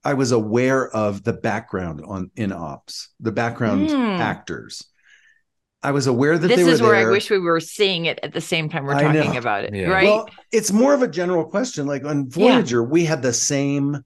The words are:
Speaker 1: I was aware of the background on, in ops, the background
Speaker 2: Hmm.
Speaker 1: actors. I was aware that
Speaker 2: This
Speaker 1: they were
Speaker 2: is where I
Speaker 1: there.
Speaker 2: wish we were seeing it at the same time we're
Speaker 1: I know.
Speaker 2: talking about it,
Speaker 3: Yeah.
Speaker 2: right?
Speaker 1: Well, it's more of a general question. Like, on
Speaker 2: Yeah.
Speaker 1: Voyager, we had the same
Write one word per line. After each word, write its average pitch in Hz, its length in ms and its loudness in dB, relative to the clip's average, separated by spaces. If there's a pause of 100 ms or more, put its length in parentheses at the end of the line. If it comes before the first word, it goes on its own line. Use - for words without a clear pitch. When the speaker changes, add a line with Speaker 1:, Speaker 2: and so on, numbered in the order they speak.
Speaker 1:
I 143 120 0
was 127 180 0
aware 123 640 2
of 104 280 -2
the 113 100 -2
background 92 720 -6
on, 95 300 -10
in 101 160 -4
ops, - 580 -12 (100)
the 113 120 -4
background 117 580 0
Speaker 2:
Hmm. 294 60 0
Speaker 1:
actors. 110 840 -4 (1000)
I 139 80 -2
was 139 160 0
aware 139 320 2
that 180 100 0
Speaker 2:
This 240 80 4
Speaker 1:
they 180 80 4
were 170 60 6
Speaker 2:
is 165 100 4
where 226 140 6
I 196 80 4
Speaker 1:
there. - 100 2
Speaker 2:
wish 208 180 0
we 202 80 2
were 170 220 2
seeing 175 460 -2
it 139 160 -4
at - 100 -10
the 175 80 -4
same 160 300 -2
time 151 160 -4
we're 139 80 -2
Speaker 1:
I 147 180 2
know. 156 100 4
Speaker 2:
talking - 140 0
about 110 280 -2
it, 104 100 -8
Speaker 3:
Yeah. 98 160 -2
Speaker 2:
right? 190 140 2
Speaker 1:
Well, 214 260 2 (200)
it's 202 220 0
more 262 220 4
of 262 80 2
a 240 60 0
general 175 360 -2
question. 160 420 -4
Like, 143 200 -4
on 143 280 -2
Speaker 2:
Yeah. 220 200 6
Speaker 1:
Voyager, 123 280 2
we 156 220 2
had 156 160 0
the 131 140 -2
same 139 720 -2